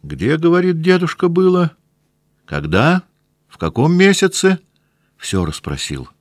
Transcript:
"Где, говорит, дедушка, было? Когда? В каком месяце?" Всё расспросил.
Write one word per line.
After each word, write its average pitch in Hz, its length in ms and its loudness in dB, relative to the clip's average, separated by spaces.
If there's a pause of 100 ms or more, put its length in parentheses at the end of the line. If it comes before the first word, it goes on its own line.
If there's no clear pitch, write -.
"Где, 82 340 -4
говорит, 170 460 0
дедушка, 180 460 0
было? 180 460 2 (680)
Когда? 95 600 0 (440)
В - 80 -20
каком 120 380 -2
месяце?" 190 640 2 (560)
Всё 90 300 -4
расспросил. 71 640 -10 (120)